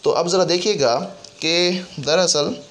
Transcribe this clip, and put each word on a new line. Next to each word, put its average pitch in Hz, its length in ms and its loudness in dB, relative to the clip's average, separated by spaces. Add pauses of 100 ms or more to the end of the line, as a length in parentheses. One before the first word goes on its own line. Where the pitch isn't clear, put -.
तो - 60 4
अब 170 180 0
ज़रा 185 160 2
देखिएगा 165 520 2 (440)
कि 180 460 0 (140)
दरअसल 160 560 0 (140)